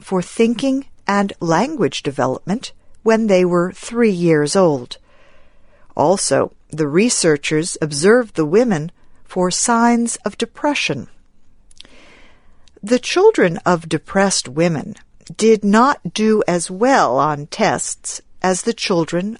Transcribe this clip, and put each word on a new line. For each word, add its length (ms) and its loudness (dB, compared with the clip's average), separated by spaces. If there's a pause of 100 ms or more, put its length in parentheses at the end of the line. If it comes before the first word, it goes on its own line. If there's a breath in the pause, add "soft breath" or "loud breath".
for 200 -4
thinking 680 -2 (200)
and 320 0
language 640 -2
development 680 -4 (320)
when 240 2
they 160 4
were 260 0
three 400 0
years 460 2
old. 420 0 (1000 soft breath)
Also, 560 0 (180)
the 180 -4
researchers 920 0
observed 540 0
the 100 -2
women 460 0 (320)
for 300 -4
signs 720 0
of 120 -6
depression. 720 -4 (1800 soft breath)
The 140 2
children 680 2
of 240 0
depressed 580 -2
women 500 -2 (420)
did 260 4
not 480 2
do 340 2
as 240 -2
well 460 2
on 300 0
tests 760 -4 (220)
as 180 0
the 140 -4
children 640 -4